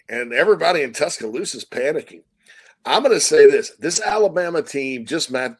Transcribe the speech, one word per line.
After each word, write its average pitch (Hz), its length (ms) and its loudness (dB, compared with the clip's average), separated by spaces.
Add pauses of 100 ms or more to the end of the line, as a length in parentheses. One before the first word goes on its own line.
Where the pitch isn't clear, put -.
and 117 240 -8
everybody 165 500 2
in 127 120 -6
Tuscaloosa 135 640 -6
is - 80 -16
panicking. 120 580 -6 (640)
I'm 160 180 2
gonna 226 160 4
say 147 300 8
this. - 220 0
This - 280 -6
Alabama 180 640 0
team 135 440 -8
just 151 240 -6
might, 127 300 -6